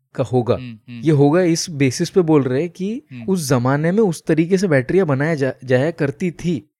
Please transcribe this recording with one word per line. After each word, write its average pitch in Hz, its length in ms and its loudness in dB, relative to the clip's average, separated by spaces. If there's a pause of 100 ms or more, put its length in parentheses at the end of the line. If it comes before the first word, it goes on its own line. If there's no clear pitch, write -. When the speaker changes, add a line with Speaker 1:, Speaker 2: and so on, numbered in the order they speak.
(160)
Speaker 1:
का - 80 -4
होगा, 120 320 0
Speaker 2:
हम्म, 123 220 -10 (120)
हम्म। 120 120 -14
Speaker 1:
ये 151 100 0
होगा 143 300 4
इस 170 280 0
बेसिस 143 400 -2
पे 190 120 2
बोल 156 220 4
रहे 131 180 -2
हैं 175 80 -6
कि 208 420 -8
Speaker 2:
हम्म। 123 140 -14
Speaker 1:
उस 180 240 -2
जमाने 139 420 2
में 220 120 2
उस 175 220 -2
तरीके 170 320 2
से 190 100 0
बैटरियां 165 400 2
बनाया 147 280 0
जा-, 131 300 -4
जाया 127 260 2
करती 160 400 -4
थी 160 480 -6